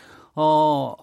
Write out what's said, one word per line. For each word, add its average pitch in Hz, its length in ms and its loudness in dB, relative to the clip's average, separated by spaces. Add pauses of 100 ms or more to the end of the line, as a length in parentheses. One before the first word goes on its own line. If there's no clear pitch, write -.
(380)
어, 151 640 0